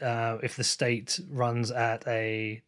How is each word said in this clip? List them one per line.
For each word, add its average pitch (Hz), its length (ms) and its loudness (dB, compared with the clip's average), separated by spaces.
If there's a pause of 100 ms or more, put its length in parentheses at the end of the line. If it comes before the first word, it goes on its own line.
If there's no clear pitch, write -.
uh, 117 440 0
if 113 120 -4
the 123 80 -2
state - 540 2 (100)
runs 120 440 2
at 117 340 0
a 110 600 -2